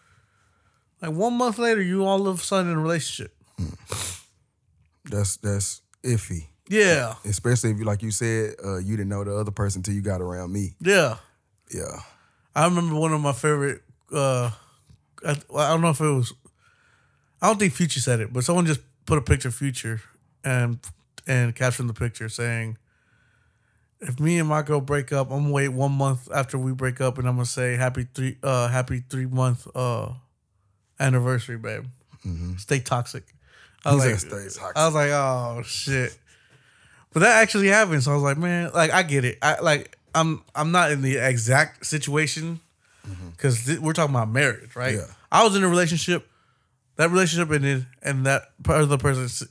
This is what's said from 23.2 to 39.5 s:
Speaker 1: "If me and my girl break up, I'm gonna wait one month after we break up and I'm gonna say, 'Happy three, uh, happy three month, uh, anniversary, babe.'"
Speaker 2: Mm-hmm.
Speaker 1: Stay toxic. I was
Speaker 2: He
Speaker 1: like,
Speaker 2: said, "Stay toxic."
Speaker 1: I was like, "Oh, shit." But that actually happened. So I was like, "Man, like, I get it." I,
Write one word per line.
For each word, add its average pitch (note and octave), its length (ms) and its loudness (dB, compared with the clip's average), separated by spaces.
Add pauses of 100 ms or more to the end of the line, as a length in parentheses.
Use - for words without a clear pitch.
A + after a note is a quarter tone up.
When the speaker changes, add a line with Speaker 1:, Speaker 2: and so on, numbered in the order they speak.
Speaker 1:
"If B2+ 180 -6
me E3 200 2
and D#3+ 100 2
my D3+ 120 2
girl D3 200 0
break C#3 320 -2
up, C3+ 180 -2
I'm C#3+ 120 -2
gonna D3 100 0
wait C#3 160 2
one C3+ 240 0
month C#3 400 0
after C#3 240 -2
we C3 160 -2
break B2+ 280 -4
up B2+ 160 -2
and B2+ 100 -2
I'm B2 80 2
gonna B2 100 0
say, B2 300 -2
'Happy B2+ 380 -2
three, C3 300 -4
uh, B2+ 240 2
happy B2+ 420 -2
three C3 180 -4
month, B2+ 480 0
uh, B2 380 -2 (840)
anniversary, B2+ 580 2
babe.'" A2 280 -8 (400)
Speaker 2:
Mm-hmm. F2 320 -6
Speaker 1:
Stay C3+ 220 -2
toxic. - 440 -4 (600)
I D3 80 4
was C3+ 100 6
Speaker 2:
He B2+ 80 4
Speaker 1:
like, G2+ 80 0
Speaker 2:
said, D2+ 120 -8
"Stay G2+ 300 -10
toxic." F#2 160 -6
Speaker 1:
I D#3 80 4
was D#3+ 100 2
like, D3 160 2
"Oh, B2+ 520 -2
shit." - 540 -4 (960)
But D#3+ 80 4
that A3 200 8
actually G3+ 260 4
happened. G3 360 4
So C#3+ 80 2
I - 20 2
was C#3+ 100 0
like, C#3 140 0
"Man, F3 360 -2
like, D#3+ 180 4
I F3+ 120 4
get C#3+ 220 0
it." B2 160 -2
I, D3+ 200 0